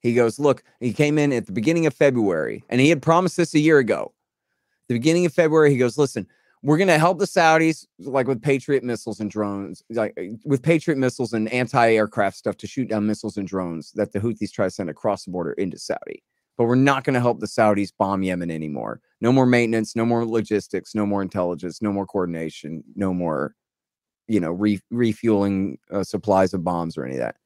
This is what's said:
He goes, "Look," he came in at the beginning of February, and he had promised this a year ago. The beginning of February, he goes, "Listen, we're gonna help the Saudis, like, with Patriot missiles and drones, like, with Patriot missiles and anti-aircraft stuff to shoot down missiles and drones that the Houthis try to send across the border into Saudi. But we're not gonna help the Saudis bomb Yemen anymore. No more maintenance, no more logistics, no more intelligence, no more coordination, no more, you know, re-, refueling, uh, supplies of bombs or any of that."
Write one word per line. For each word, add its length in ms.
He 140
goes, 240
"Look," 240
he 120
came 260
in 140
at 140
the 60
beginning 340
of 80
February, 720
and 120
he 80
had 120
promised 360
this 180
a 40
year 200
ago. 340
The 60
beginning 320
of 60
February, 380
he 80
goes, 200
"Listen, 280
we're 160
gonna 200
help 200
the 60
Saudis, 600
like, 280
with 160
Patriot 420
missiles 360
and 100
drones, 600
like, 260
with 180
Patriot 360
missiles 340
and 200
anti-aircraft 840
stuff 220
to 80
shoot 220
down 180
missiles 300
and 100
drones 460
that 200
the 80
Houthis 320
try 140
to 40
send 200
across 340
the 60
border 220
into 260
Saudi. 440
But 80
we're 100
not 300
gonna 160
help 200
the 60
Saudis 500
bomb 260
Yemen 280
anymore. 500
No 120
more 140
maintenance, 500
no 80
more 220
logistics, 680
no 120
more 160
intelligence, 600
no 100
more 140
coordination, 800
no 180
more, 420
you 120
know, 120
re-, 280
refueling, 880
uh, 140
supplies 500
of 80
bombs 340
or 80
any 100
of 60
that." 260